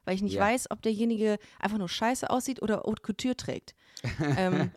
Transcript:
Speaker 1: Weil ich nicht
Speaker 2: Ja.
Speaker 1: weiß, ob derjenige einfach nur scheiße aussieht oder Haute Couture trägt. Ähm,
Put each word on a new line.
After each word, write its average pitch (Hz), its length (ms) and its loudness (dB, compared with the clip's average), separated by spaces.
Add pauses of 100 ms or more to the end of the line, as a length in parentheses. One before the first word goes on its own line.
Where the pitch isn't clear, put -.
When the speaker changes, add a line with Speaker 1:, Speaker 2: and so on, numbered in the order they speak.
Speaker 1:
Weil 185 100 -2
ich 196 80 -2
nicht 196 120 -2
Speaker 2:
Ja. 196 80 2
Speaker 1:
weiß, 233 280 2
ob 226 120 -6
derjenige 220 560 2 (200)
einfach 208 200 -2
nur 185 100 -2
scheiße - 420 0
aussieht 254 320 0
oder 214 240 0
Haute 214 160 -2
Couture 254 340 -2
trägt. - 380 -8 (460)
Ähm, 180 560 2